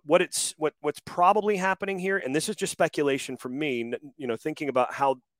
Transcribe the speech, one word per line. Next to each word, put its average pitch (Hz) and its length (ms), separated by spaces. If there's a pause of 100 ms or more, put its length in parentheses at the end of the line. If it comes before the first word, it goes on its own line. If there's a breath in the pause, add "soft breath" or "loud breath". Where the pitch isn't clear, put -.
what 165 160
it's, - 360
what, 151 220
what's 147 220
probably 202 560
happening 190 420
here, 196 180
and 131 160
this 156 140
is 208 80
just - 160
speculation 143 640
from 127 240
me, 135 220
n-, 120 340
you 139 120
know, 113 100
thinking 156 320
about 123 240
how, 135 240 (220)